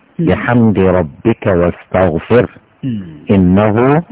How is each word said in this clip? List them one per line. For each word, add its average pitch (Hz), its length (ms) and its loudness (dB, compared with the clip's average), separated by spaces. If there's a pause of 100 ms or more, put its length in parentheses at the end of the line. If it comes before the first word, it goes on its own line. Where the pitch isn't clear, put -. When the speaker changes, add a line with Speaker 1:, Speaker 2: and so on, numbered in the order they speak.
(120)
Speaker 1:
Hmm. 170 140 -6
Speaker 2:
bihamdi 110 580 0
rabbika 90 680 -2
wastaghfir. 90 960 0 (320)
Speaker 1:
Hmm. 92 500 -10
Speaker 2:
Innahu 107 760 2 (100)